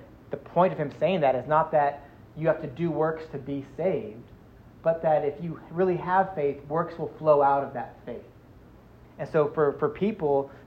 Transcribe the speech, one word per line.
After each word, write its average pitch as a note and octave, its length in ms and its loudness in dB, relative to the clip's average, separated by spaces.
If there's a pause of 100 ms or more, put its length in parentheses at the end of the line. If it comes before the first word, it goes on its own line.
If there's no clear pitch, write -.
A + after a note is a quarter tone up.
(300)
the - 80 -6
point F3 360 2
of D3 60 -6
him C#3+ 200 -4
saying E3+ 220 0
that C3 140 4
is B2 120 -4
not D#3 240 2
that C#3+ 360 0 (300)
you D#3 100 -2
have D#3+ 140 2
to D#3 60 -8
do E3 220 -4
works D#3 420 -2
to D3 60 -8
be C#3 280 -8 (100)
saved, A#2+ 480 -4 (580)
but E3 200 0
that D3+ 240 4
if C#3+ 180 -4
you E3 160 -8 (100)
really F3 280 0
have F#3 360 0
faith, C#3+ 340 -2
works D#3+ 300 -4
will D3+ 200 -6
flow D3+ 240 6
out C#3 220 4
of A#2+ 100 -8
that - 320 -10
faith. A#2 180 -12 (960)
And D3 100 -8
so D3 200 4
for, D3 240 2
for C#3+ 160 -2
people D3 600 0 (180)